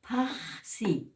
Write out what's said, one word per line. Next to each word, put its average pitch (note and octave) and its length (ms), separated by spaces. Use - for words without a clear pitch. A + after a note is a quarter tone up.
Paxi. - 880